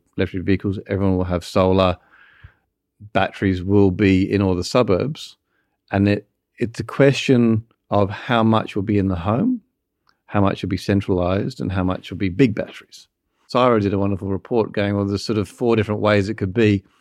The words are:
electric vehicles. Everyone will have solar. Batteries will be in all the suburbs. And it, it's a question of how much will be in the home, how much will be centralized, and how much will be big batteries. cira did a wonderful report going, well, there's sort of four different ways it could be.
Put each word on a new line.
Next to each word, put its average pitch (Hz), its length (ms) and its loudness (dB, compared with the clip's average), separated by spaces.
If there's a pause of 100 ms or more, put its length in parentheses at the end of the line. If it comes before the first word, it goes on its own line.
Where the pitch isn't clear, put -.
(160)
electric 92 280 -4
vehicles. 98 420 -2
Everyone 95 300 0
will 90 80 0
have 87 200 -4
solar. 92 540 2 (1120)
Batteries 95 520 -2
will 98 260 4
be 95 420 2
in 101 80 0
all 95 140 0
the 90 100 -4
suburbs. 113 720 -2 (540)
And 101 180 2
it, 101 200 -2 (300)
it's 113 200 -6
a 113 60 -6
question 120 800 2 (260)
of 101 200 2
how 113 340 -2
much 110 320 0
will 98 80 -4
be 104 120 0
in 95 120 2
the 90 80 -2
home, 165 440 -2 (640)
how 104 140 -2
much 98 220 0
will 95 60 -6
be 95 80 -4
centralized, 98 840 -2
and 104 120 -4
how 92 100 -2
much 92 280 -6
will 101 80 -10
be 98 100 -4
big 101 260 2
batteries. - 540 -12 (440)
cira 123 280 2
did 101 120 0
a 98 60 -2
wonderful 98 300 -4
report 101 440 -2
going, 101 240 -2
well, 101 80 -2
there's 98 200 -4
sort 107 140 -2
of 98 100 -4
four 117 260 0
different 107 260 -2
ways 104 280 2
it 110 80 -6
could 92 180 -6
be. 104 300 2 (160)